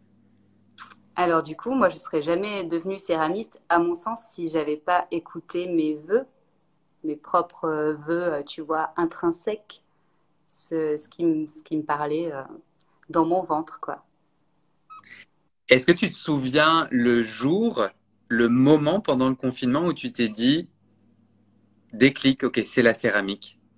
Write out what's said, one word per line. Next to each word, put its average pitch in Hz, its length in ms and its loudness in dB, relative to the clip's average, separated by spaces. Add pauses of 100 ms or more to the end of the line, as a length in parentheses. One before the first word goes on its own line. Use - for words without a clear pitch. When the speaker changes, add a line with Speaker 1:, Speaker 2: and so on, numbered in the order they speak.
(1160)
Speaker 1:
Alors, 170 280 2
du 156 120 -10
coup, - 160 -6
moi, 240 180 4
je - 80 -10
serais - 240 -4
jamais 185 420 -2
devenue 170 340 -4
céramiste, 170 720 -4
à 170 100 6
mon 175 140 2
sens, 220 380 -8
si 170 160 -8
j'avais 151 300 -2
pas 175 340 0
écouté 175 560 -8
mes 156 280 0
vœux, 185 300 -2 (800)
mes 151 120 -4
propres 156 840 -2 (100)
vœux, 170 260 0
euh, 143 100 -4
tu 156 180 -14
vois, 156 360 -2
intrinsèques, - 840 -4 (640)
ce, 156 500 -4
ce - 120 -12
qui - 160 -4
me, 156 220 2
ce - 160 -18
qui 156 140 -6
me 151 60 -4
parlait, 151 500 -2
euh, 135 100 -8 (680)
dans 160 160 2
mon 175 180 2
ventre, 160 380 -4
quoi. - 240 -10 (1600)
Speaker 2:
Est-ce 127 160 6
que 175 80 6
tu 175 160 0
te - 60 -12
souviens 151 760 2
le 120 320 4
jour, 139 640 0 (400)
le 117 220 4
moment 147 500 4
pendant 131 300 2
le 131 60 0
confinement 131 500 -2
où 170 80 0
tu 123 180 -8
t'es 120 180 -2
dit, « 127 380 0 (1300)
Déclic, 131 500 2
ok, 120 220 0
c'est - 160 0
la 117 120 6
céramique ». 101 680 -4 (180)